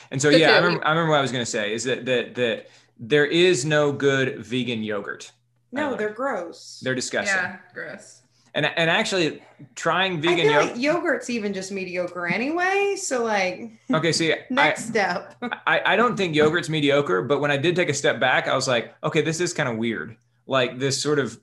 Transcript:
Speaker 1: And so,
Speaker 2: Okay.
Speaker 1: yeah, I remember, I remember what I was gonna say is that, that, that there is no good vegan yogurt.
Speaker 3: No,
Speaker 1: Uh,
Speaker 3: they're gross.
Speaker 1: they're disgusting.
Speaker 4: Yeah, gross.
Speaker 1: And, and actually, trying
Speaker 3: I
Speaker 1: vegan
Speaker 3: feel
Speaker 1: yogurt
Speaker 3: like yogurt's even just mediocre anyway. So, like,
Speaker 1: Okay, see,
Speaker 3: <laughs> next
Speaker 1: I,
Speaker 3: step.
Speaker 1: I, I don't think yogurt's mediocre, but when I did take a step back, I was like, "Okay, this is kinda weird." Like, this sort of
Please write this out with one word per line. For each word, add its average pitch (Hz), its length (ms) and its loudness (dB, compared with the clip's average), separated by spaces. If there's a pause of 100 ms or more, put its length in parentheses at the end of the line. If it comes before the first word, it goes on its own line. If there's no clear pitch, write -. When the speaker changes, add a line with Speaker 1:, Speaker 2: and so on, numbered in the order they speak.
(120)
Speaker 1:
And 135 100 -4
so, 147 80 4
Speaker 2:
Okay. 156 120 8
Speaker 1:
yeah, 143 100 6
I 135 60 6
remember, 170 280 2
I 147 40 2
remember 160 220 2
what 147 80 4
I - 20 2
was 123 100 -2
gonna 120 140 -4
say 107 280 -4
is 117 120 -4
that, 120 200 -4
that, 123 300 -2
that 117 320 -2 (320)
there 147 260 2
is 170 400 4
no 151 280 2
good 131 520 0
vegan 117 380 -4
yogurt. - 480 -8 (400)
Speaker 3:
No, 277 220 -4
Speaker 1:
Uh, - 20 -4
Speaker 3:
they're 214 140 -4
gross. 220 760 -8
Speaker 1:
they're 131 120 -2
disgusting. 120 420 -2
Speaker 4:
Yeah, - 200 -6 (160)
gross. - 480 -16 (320)
Speaker 1:
And, 143 120 -2
and 165 240 0
actually, 185 520 0 (340)
trying 175 420 0
Speaker 3:
I 139 40 -4
Speaker 1:
vegan 170 180 2
Speaker 3:
feel 147 120 4
Speaker 1:
yogurt 147 220 4
Speaker 3:
like 240 80 -10
yogurt's 302 480 0
even 208 240 -4
just 185 180 -8
mediocre 180 560 -6
anyway. 359 720 0
So, 254 260 -2
like, 208 480 -2 (200)
Speaker 1:
Okay, 156 200 2
see, 160 300 2
Speaker 3:
<laughs> - 80 -18
next 277 380 2
Speaker 1:
I, - 20 -8
Speaker 3:
step. 185 460 -2 (300)
Speaker 1:
I, 156 160 4 (120)
I - 20 4
don't 220 220 2
think 170 180 -2
yogurt's 156 320 4
mediocre, 147 560 2
but 135 160 0
when 143 120 0
I 139 60 2
did 165 200 2
take 180 100 2
a 143 60 0
step 135 260 0
back, 143 300 2
I 135 60 2
was 131 120 -2
like, 120 340 -2
"Okay, 151 200 0
this 160 180 -2
is 175 140 -2
kinda 131 200 -2
weird." 110 440 -6 (300)
Like, 123 320 0
this 135 220 -2
sort 147 180 0
of 113 240 -4